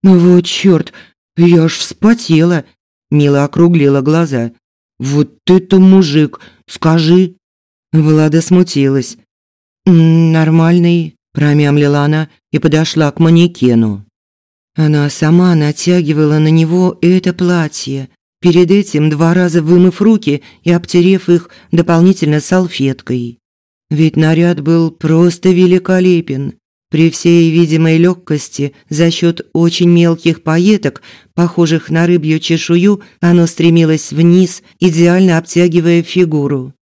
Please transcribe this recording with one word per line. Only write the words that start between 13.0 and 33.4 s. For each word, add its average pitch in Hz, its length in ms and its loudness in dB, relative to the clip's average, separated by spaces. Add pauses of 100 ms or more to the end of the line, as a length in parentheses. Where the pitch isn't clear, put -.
к 156 80 -18
манекену. 127 880 0 (680)
Она 151 340 0
сама 175 460 0
натягивала 151 840 -2
на 156 80 0
него 165 540 0
это 180 320 0
платье – 160 760 -6 (320)
перед 175 300 2
этим 156 380 0
два 165 240 0
раза 175 280 0
вымыв 180 400 2
руки 202 420 0 (200)
и 170 80 -2
обтерев 175 580 0
их 175 200 0 (220)
дополнительно 165 680 0
салфеткой. 131 1000 -6 (500)
Ведь 156 280 0
наряд 160 440 0
был 165 300 -2
просто 170 580 0
великолепен. 180 1080 0 (360)
При 160 180 2
всей 170 420 0
видимой 160 460 0
лёгкости, 160 760 -4 (160)
за 165 220 0
счёт 170 420 -4
очень 170 360 0
мелких 170 540 0
пайеток, 175 580 -2 (340)
похожих 165 540 -2
на 165 160 0
рыбью 160 360 -2
чешую, 175 600 -2 (200)
оно 170 260 2